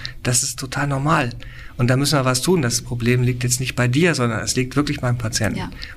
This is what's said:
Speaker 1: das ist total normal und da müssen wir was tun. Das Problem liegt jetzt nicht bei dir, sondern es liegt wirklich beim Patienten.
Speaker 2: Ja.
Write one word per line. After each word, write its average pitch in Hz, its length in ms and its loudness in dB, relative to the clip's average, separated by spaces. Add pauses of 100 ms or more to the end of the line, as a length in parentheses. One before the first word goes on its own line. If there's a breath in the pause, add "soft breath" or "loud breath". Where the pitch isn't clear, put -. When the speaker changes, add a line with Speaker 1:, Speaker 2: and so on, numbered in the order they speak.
(220 loud breath)
Speaker 1:
das 123 200 2
ist - 160 -6
total 139 280 -4
normal 139 440 2 (480 loud breath)
und 120 100 4
da 127 80 4
müssen 143 220 2
wir 127 80 2
was 127 160 2
tun. 180 180 4
Das 117 220 0
Problem 120 400 0
liegt 123 220 2
jetzt 123 160 0
nicht 127 160 -4
bei 123 120 2
dir, 151 260 4
sondern 117 260 0
es - 160 -2
liegt 127 200 -2
wirklich 147 240 0
beim 123 160 0
Patienten. 113 420 -2
Speaker 2:
Ja. 180 120 -4 (260 loud breath)